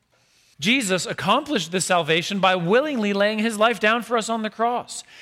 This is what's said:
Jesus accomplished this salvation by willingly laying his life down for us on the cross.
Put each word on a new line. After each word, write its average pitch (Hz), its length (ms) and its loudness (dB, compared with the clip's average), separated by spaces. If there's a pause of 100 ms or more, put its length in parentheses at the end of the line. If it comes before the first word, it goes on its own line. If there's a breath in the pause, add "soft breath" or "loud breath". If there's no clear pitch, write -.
(580 soft breath)
Jesus 190 480 0
accomplished 220 640 -2
this 180 140 -2
salvation 170 560 0
by 185 160 4
willingly 214 560 0
laying 208 260 0
his 214 200 -2
life 220 200 2
down 220 240 2
for 226 160 -2
us 220 100 -4
on 226 140 -4
the 214 80 -6
cross. 233 540 -4 (180 loud breath)